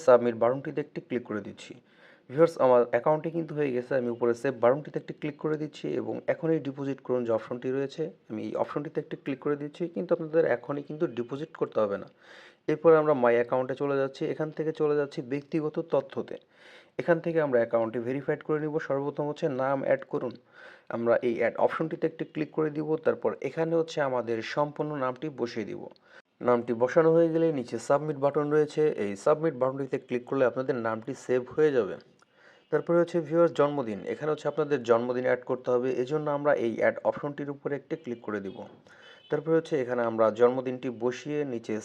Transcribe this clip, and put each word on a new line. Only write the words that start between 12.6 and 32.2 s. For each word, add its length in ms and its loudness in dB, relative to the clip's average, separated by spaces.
এরপর 180 6
আমরা 220 4
মাই 160 6
অ্যাকাউন্টে 440 0
চলে 180 0
যাচ্ছি, 220 -4
এখান 240 -4
থেকে 140 -2
চলে 200 2
যাচ্ছি 180 -4
ব্যক্তিগত 440 -4
তথ্যতে। 440 -2
এখান 240 4
থেকে 220 0
আমরা 140 4
অ্যাকাউন্টটি 460 0
ভেরিফাইড 400 -4
করে 180 0
নিব। 100 -4
সর্বপ্রথম 440 -2
হচ্ছে 160 -4
নাম 260 2
অ্যাড 160 2
করুন, 220 -4
আমরা 180 4
এই 120 0
অ্যাড 140 0
অপশনটিতে 460 -2
একটি 220 -8
ক্লিক 240 -4
করে 200 0
দিব। 120 -4
তারপর 240 0
এখানে 320 -2
হচ্ছে 180 -4
আমাদের 300 -2
সম্পূর্ণ 360 -2
নামটি 220 -6
বসিয়ে 300 -4
দিব। 120 -10
নামটি 240 2
বসানো 340 4
হয়ে 180 4
গেলে 120 4
নিচে 180 -6
সাবমিট 380 0
বাটন 300 2
রয়েছে, 280 2
এই 80 -4
সাবমিট 360 2
বাটনটিতে 460 -2
ক্লিক 220 -2
করলে 220 2
আপনাদের 260 -2
নামটি 260 -4
সেভ 180 2
হয়ে 200 4
যাবে। 180 2